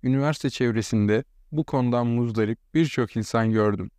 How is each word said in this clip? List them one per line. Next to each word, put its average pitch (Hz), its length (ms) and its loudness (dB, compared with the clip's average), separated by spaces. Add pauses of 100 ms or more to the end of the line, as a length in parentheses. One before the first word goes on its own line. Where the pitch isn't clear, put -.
üniversite 139 480 0
çevresinde 110 720 0 (280)
bu 156 120 -2
konudan 120 420 0
muzdarip 117 520 0 (160)
birçok 143 420 0
insan 113 360 0
gördüm. 104 460 0